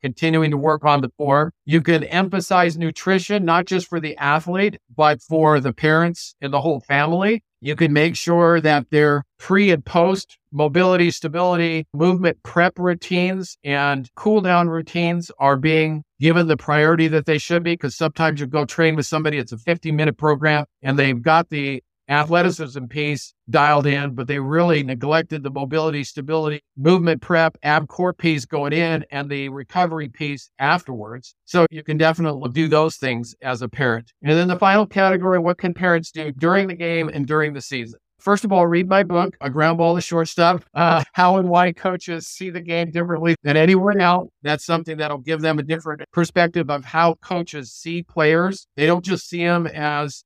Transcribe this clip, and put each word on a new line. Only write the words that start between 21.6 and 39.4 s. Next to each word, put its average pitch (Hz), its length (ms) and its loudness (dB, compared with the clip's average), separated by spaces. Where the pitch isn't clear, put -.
athleticism 156 800 0
piece 147 500 -6
dialed 147 340 4
in, 143 300 -2
but 123 100 -8
they 143 140 -4
really 156 420 2
neglected 143 640 -4
the 135 80 -8
mobility, 143 520 -4
stability, 151 560 -4
movement 165 460 2
prep, 165 400 0
ab 151 260 0
core 180 260 -4
piece 156 320 -2
going 143 280 -4
in, 160 380 -2
and 143 180 -8
the 139 180 -6
recovery 151 640 -4
piece 143 480 -10
afterwards. 131 800 -6
So 170 240 2
you 156 140 -14
can 156 140 -4
definitely 156 520 0
do 156 180 -2
those 156 280 2
things 120 480 -6
as 127 180 -6
a 123 80 -8
parent. 117 420 -2
And 151 120 2
then 175 120 2
the 180 100 0
final 202 300 4
category, 190 500 2
what 175 220 0
can 175 160 -4
parents 170 340 0
do 156 220 -10
during 175 360 0
the 185 60 -8
game 165 360 -4
and 143 180 -6
during 151 260 -2
the 139 80 -12
season? 117 380 -12
First 196 240 0
of 208 80 -2
all, 180 140 4
read 175 240 0
my 196 140 4
book, 180 360 -2
A 139 120 -6